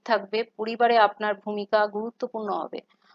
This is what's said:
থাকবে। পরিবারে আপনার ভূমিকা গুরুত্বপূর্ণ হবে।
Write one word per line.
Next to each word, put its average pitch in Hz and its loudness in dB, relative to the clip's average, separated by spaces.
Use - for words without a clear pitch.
থাকবে। 214 -2
পরিবারে 233 2
আপনার 208 2
ভূমিকা 208 -2
গুরুত্বপূর্ণ 220 -6
হবে। - -8